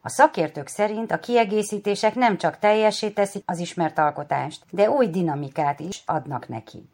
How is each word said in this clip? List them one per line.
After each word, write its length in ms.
A 40
szakértők 580
szerint 460
a 80
kiegészítések 920
nem 220
csak 220
teljessé 520
teszik 360
az 120
ismert 400
alkotást, 720
de 200
új 180
dinamikát 720
is 260
adnak 420
neki. 460